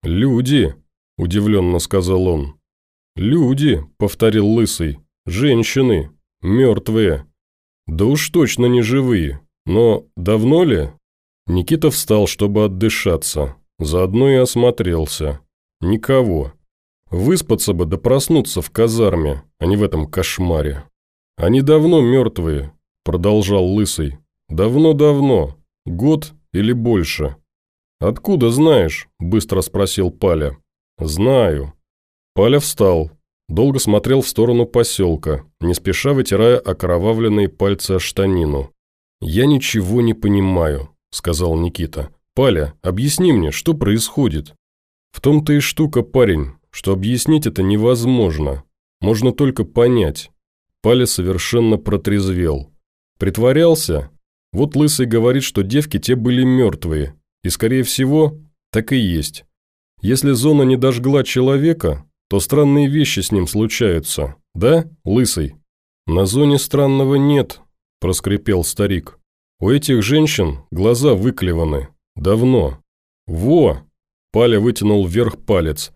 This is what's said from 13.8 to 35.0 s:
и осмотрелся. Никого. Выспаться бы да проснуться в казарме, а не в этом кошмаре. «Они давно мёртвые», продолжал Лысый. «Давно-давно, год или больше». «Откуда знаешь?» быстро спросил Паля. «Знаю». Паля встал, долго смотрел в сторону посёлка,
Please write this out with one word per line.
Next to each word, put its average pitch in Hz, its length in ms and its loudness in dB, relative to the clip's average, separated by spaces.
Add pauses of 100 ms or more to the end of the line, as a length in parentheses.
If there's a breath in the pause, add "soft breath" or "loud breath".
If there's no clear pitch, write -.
и 135 60 4
осмотрелся. 92 1040 0 (400)
Никого. 101 760 0 (560)
Выспаться 110 640 0
бы 87 120 0
да 82 120 -4
проснуться 131 640 0
в - 80 -10
казарме, 95 720 0 (160)
а 82 60 -4
не 98 120 2
в 107 60 0
этом 78 240 -2
кошмаре. 78 760 -4 (540)
«Они 104 240 2
давно 156 400 4
мёртвые», 90 720 0 (300)
продолжал 98 600 0
Лысый. 90 520 -2 (320)
«Давно-давно, 139 1080 2 (280)
год 139 480 -2 (180)
или 107 220 0
больше». 95 640 -2 (600)
«Откуда 120 500 0
знаешь?» 127 580 2 (120)
быстро 95 420 -2
спросил 95 500 -2
Паля. 78 460 -2 (420)
«Знаю». 82 760 0 (600)
Паля 120 260 2
встал, 90 520 0 (360)
долго 131 320 0
смотрел 113 420 2
в 131 60 -4
сторону 120 380 0
посёлка, 85 800 -2 (140)